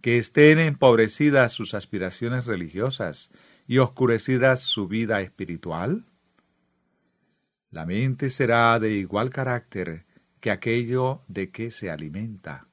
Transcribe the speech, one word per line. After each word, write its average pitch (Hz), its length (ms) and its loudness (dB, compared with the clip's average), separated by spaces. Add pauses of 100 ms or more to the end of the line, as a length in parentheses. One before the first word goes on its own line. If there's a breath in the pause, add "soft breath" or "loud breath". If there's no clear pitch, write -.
¿Que 117 160 2
estén 151 420 6
empobrecidas 135 920 4
sus - 220 -10
aspiraciones 110 720 -6
religiosas 92 840 -6 (360 soft breath)
y 127 120 2
oscurecidas 127 840 2
su 101 260 -4
vida 107 320 -2
espiritual? 90 840 -6 (1600)
La 80 160 -12
mente 127 440 -2
será 117 500 4
de 110 140 0
igual 101 360 -2
carácter 110 760 -8 (340 soft breath)
que 110 120 -2
aquello 120 760 -2
de 98 240 -8
que 117 180 -8
se 101 220 -10
alimenta. 80 800 -12